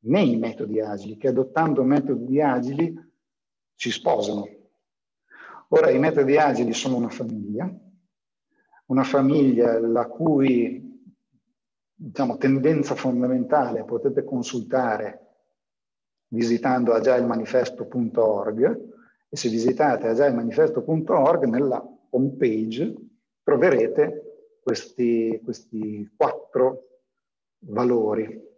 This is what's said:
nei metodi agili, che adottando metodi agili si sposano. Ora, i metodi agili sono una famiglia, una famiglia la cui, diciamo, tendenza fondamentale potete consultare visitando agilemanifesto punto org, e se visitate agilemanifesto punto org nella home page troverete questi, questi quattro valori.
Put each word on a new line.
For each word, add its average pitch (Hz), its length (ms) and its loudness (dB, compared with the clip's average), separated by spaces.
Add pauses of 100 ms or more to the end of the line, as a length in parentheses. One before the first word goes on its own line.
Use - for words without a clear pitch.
nei 131 340 2
metodi 110 440 -4
agili, 107 360 -8
che 135 120 -2
adottando 131 540 0
metodi 131 580 0
agili 139 540 0 (800)
si - 160 -6
sposano. - 580 -2 (1200)
Ora, 156 220 6
i 131 80 4
metodi 143 380 4
agili 123 360 2
sono 127 240 -2
una 117 140 -2
famiglia, 110 600 -6 (1120)
una 131 180 0
famiglia 135 760 4
la 117 280 0
cui, 135 960 0 (920)
diciamo, 123 440 -6
tendenza 135 560 2
fondamentale 123 920 0
potete 131 400 -2
consultare 117 1040 -4 (1000)
visitando 117 640 0
agilemanifesto 117 920 0
punto 117 380 -2
org, 107 640 0 (400)
e - 80 -12
se 127 120 -4
visitate 117 600 0
agilemanifesto 120 720 2
punto 160 340 0
org 139 280 4
nella 123 400 0 (260)
home 135 260 0
page 113 580 -2 (480)
troverete - 1200 0
questi, 113 800 -2
questi 107 720 -10
quattro 131 680 0 (800)
valori. 110 920 -2